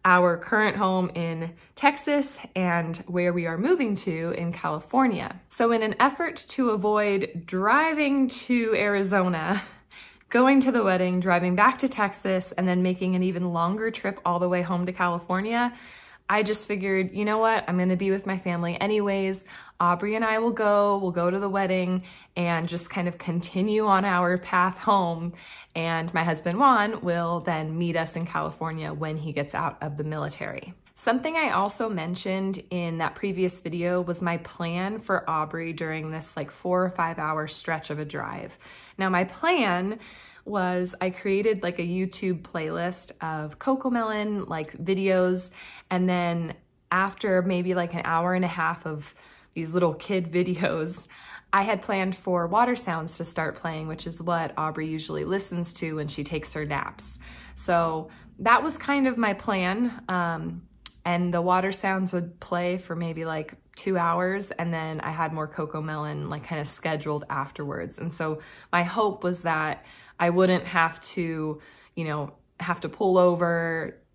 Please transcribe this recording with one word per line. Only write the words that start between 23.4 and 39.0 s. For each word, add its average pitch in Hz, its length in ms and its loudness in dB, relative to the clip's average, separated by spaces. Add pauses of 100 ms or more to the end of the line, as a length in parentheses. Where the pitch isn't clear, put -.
on 190 160 6
our 180 340 4
path 185 400 2
home. 175 540 2 (420)
And 165 400 -2
my 165 80 2
husband 170 380 0
Juan 226 400 4
will 170 400 -2
then 160 360 -4
meet 170 200 0
us 160 180 0
in 170 120 -4
California 156 680 -6
when 156 240 -6
he 151 160 -6
gets 143 240 -4
out 156 260 -4
of 147 140 -6
the 151 80 -6
military. 151 680 -8 (220)
Something 254 400 0
I 311 160 0
also 202 380 0
mentioned 190 800 -4
in 170 280 -4
that 160 180 -2
previous 180 420 -2
video 175 420 -2
was 175 220 -4
my 170 140 0
plan 175 640 -6
for - 280 -2
Aubrey 160 440 -2
during 156 400 -4
this, 156 240 -4
like, 143 160 -6
four 180 320 0
or 180 60 0
five 165 280 -2
hour 156 300 -2
stretch 156 420 -6
of 151 80 -4
a 151 60 -6
drive. - 520 -10 (420)
Now, 190 100 0